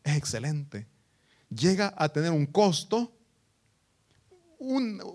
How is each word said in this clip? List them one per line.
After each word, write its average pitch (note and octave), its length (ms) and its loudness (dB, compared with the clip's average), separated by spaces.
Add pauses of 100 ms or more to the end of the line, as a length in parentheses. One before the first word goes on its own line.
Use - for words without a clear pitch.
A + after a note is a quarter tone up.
es D3 120 2
excelente. C#3 680 -4 (640)
Llega F#3+ 480 2
a D3+ 120 2
tener D#3 220 0
un D3+ 140 2
costo, G#3 640 2 (1500)
un, B3+ 420 -2 (140)